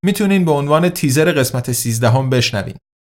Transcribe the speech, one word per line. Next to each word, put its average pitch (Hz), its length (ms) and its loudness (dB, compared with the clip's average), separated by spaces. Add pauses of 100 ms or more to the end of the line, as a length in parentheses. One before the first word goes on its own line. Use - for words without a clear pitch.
می‌تونین 196 400 2
به 165 60 2
عنوان 147 380 2
تیزر 156 440 0
قسمت 127 400 -2
سیزدهم 120 580 0
بشنوین. 117 460 -2 (300)